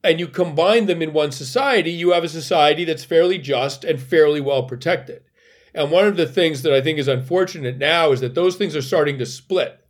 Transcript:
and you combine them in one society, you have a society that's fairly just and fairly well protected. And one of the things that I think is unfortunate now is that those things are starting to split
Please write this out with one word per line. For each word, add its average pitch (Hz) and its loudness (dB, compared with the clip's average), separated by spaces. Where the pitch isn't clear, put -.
and 170 2
you 175 -4
combine 180 2
them 170 0
in 156 -4
one 151 0
society, 175 -2
you 175 0
have 170 2
a 165 -6
society 156 2
that's 160 -4
fairly 180 2
just 139 -4
and 151 -2
fairly 151 4
well 139 -2
protected. 135 -6
And 147 -2
one 185 6
of 202 0
the 165 2
things 156 0
that 147 2
I 135 4
think 151 -2
is 135 -2
unfortunate 139 -2
now 156 2
is 127 0
that 127 -6
those 180 0
things 170 -4
are 151 -2
starting 143 0
to 123 -6
split - -6